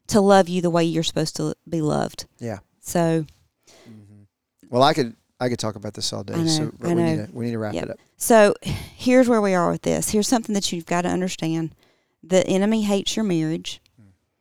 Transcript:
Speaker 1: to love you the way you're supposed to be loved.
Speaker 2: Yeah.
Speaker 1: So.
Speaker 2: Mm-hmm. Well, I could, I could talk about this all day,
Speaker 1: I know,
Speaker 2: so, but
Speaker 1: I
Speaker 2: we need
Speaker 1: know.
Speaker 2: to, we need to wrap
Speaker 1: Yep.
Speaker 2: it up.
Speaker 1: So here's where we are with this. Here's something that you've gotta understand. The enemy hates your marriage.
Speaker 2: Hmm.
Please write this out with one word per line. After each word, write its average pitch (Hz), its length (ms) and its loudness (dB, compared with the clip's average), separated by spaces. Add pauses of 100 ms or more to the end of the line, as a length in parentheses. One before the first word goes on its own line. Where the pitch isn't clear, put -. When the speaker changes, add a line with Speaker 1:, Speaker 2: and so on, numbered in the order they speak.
Speaker 1:
to 220 120 2
love 196 300 6
you 180 100 -2
the 170 120 0
way 170 120 2
you're 165 200 0
supposed 156 320 -4
to 151 180 -4 (160)
be 165 120 -4
loved. 147 440 -2 (140)
Speaker 2:
Yeah. 110 200 -8 (200)
Speaker 1:
So. 165 480 0 (600)
Speaker 2:
Mm-hmm. 104 360 -20 (480)
Well, 123 100 2
I 147 140 6
could, 120 200 -2 (240)
I 127 100 -2
could 120 100 -4
talk 107 160 -6
about 104 180 -12
this - 180 -8
all 107 120 -8
day, 104 100 -10
Speaker 1:
I - 80 -4
know, 160 60 0
Speaker 2:
so, 156 320 -2
but 170 100 -6
Speaker 1:
I 175 60 0
Speaker 2:
we 170 80 2
need 160 140 0
Speaker 1:
know. 156 100 -6
Speaker 2:
to, - 60 -18
we 120 120 -6
need 120 60 -4
to 117 80 -4
wrap 107 160 -6
Speaker 1:
Yep. 85 80 -4
Speaker 2:
it - 80 -10
up. - 60 -12 (200)
Speaker 1:
So 214 460 6
here's - 640 2
where 226 120 2
we 196 120 0
are 175 160 2
with 165 140 -4
this. 170 260 -2
Here's 208 180 0
something 226 280 -2
that 196 160 -2
you've 170 160 -6
gotta 175 220 -2
understand. 165 640 -4 (480)
The 180 240 2
enemy 208 340 2
hates 202 340 -2
your 220 100 -2
marriage. 170 540 -2 (160)
Speaker 2:
Hmm. 104 120 -20 (340)